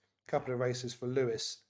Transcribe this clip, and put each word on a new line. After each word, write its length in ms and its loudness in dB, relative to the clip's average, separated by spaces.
couple 260 0
of 60 0
races 340 0
for 140 -8
Lewis, 520 0